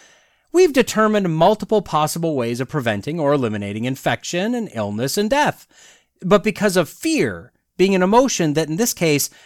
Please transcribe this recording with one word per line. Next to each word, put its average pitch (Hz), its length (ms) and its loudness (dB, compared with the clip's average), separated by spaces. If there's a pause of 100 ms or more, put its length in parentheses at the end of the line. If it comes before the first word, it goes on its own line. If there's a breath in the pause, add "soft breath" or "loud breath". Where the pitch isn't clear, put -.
(520 soft breath)
we've 339 220 4
determined 214 640 2
multiple 196 480 2
possible 160 520 -2
ways 120 240 -2
of 127 80 -4
preventing 123 520 -4
or 143 140 2
eliminating 107 520 -2
infection 170 680 -4
and 226 180 -6
illness 107 440 -4
and 208 120 0
death. 269 380 -2 (540 soft breath)
But 185 220 2
because 202 320 0
of 170 140 0
fear, 147 640 -4 (240)
being 196 200 2
an 180 80 2
emotion 196 500 2
that 156 160 -2
in 160 60 -4
this 226 180 -2
case 151 380 0 (140)